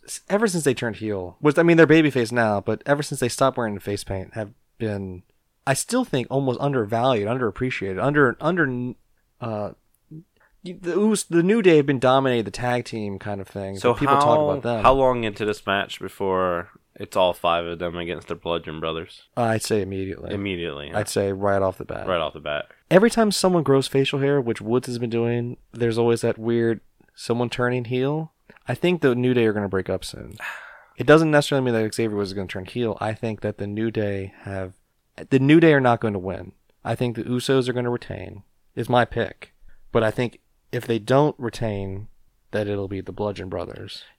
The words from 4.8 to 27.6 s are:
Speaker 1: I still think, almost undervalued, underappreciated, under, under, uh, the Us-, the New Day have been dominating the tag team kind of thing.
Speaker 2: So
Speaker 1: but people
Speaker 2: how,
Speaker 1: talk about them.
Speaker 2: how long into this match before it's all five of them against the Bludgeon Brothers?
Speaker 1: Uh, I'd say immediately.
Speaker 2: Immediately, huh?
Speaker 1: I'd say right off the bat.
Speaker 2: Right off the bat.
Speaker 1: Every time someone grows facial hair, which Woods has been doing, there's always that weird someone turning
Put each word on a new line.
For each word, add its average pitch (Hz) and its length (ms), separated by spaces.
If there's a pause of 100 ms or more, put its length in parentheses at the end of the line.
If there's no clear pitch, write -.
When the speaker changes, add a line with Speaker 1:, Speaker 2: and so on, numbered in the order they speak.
Speaker 1:
I 139 80
still 247 280
think, 127 280
almost 131 280
undervalued, 117 680
underappreciated, 110 760
under, 139 400
under, 135 520 (460)
uh, 107 320 (920)
the 175 360
Us-, 208 240
the 165 200
New 214 180
Day 175 160
have 143 80
been 139 140
dominating 127 460
the 101 60
tag 123 340
team 101 340
kind 101 200
of 95 80
thing. 98 300
Speaker 2:
So 120 160
Speaker 1:
but - 60
people 139 160
Speaker 2:
how, 143 60
Speaker 1:
talk 147 180
about 143 240
them. 117 200
Speaker 2:
how 131 100
long 127 300
into 107 220
this 104 220
match 98 320
before 92 680 (260)
it's - 200
all 92 180
five 85 320
of 85 140
them 87 180
against 85 300
the 85 80
Bludgeon 82 440
Brothers? 80 440 (140)
Speaker 1:
Uh, 123 60
I'd 113 180
say 107 200
immediately. 95 520
Speaker 2:
Immediately, 85 580
huh? 104 80
Speaker 1:
I'd 104 100
say 101 220
right 98 300
off 95 160
the - 80
bat. - 220
Speaker 2:
Right 90 120
off 76 140
the 78 60
bat. 73 280 (220)
Speaker 1:
Every 202 220
time 220 200
someone 180 320
grows 135 240
facial 135 320
hair, 139 220
which 117 200
Woods 117 260
has 123 100
been 120 120
doing, 120 480 (140)
there's 117 280
always 117 220
that 113 180
weird 117 420 (320)
someone 120 360
turning 123 360